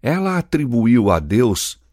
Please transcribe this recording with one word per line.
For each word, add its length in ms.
Ela 360
atribuiu 720
a 80
Deus 600